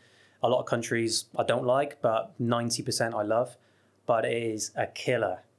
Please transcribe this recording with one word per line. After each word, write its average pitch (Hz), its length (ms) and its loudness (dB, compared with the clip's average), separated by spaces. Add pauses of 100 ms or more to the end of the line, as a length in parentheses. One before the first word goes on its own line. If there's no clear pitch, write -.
(440)
A 117 60 4
lot 127 100 4
of - 80 -6
countries 117 580 0 (100)
I 120 80 0
don't 120 220 0
like, 135 360 0
but 113 360 0
ninety 117 460 0
percent 113 320 -2
I 107 80 0
love. 113 340 0 (480)
But 117 200 4
it 120 180 0
is 110 320 -4
a 110 100 0
killer, 110 540 -2 (200)